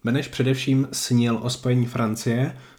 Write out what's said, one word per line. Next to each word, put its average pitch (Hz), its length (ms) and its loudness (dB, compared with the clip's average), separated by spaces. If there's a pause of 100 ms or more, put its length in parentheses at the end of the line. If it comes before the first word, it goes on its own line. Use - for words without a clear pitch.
Beneš 131 220 0
především 135 640 0
snil 120 500 2
o 123 80 -2
spojení 123 360 2
Francie, 120 720 -2 (240)